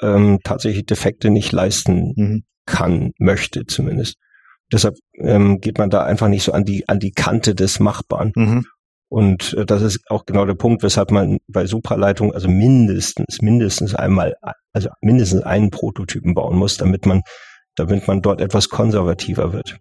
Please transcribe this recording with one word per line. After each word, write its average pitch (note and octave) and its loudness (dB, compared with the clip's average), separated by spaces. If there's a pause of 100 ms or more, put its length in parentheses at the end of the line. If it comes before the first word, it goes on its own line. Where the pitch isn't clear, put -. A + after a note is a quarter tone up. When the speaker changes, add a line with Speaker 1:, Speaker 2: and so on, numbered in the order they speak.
Speaker 1:
ähm, G2+ 4
tatsächlich G#2 -4
Defekte - -2
nicht G#2 0
leisten F2+ 0
Speaker 2:
Mhm. G#2+ -2 (220)
Speaker 1:
kann, E2+ 0
möchte - -2
zumindest. C3+ -4 (560)
Deshalb, A2 2 (240)
ähm, G2+ 4
geht - -6
man G#2 0
da F#2 2
einfach G#2 2
nicht G2+ 0
so E2+ -2
an F#2+ 0
die, F#2+ -4
an G2 0
die G2 -4
Kante - 0
des F#2+ -2
Machbaren. G#2 -2
Speaker 2:
Mhm. A2+ 0 (440)
Speaker 1:
Und, G2 0
äh, G#2 -2
das G#2 2
ist G2+ -2 (100)
auch G#2+ -4
genau G2+ 0
der G2 -2
Punkt, A#2 0
weshalb G2+ 0
man G2 2 (100)
bei F2+ -2
Supraleitung G2+ 0
also F#2 -4
mindestens, G#2 2
mindestens G#2+ 0
einmal, F#2 0 (380)
also F#2+ -4 (120)
mindestens G#2 2
einen G#2 2
Prototypen - -4
bauen E2+ 0
muss, G2 0
damit F#2 0
man, F#2+ 4 (540)
damit F#2+ -2
man G2 0
dort G2 0
etwas G2 0
konservativer F#2 -2
wird, - -10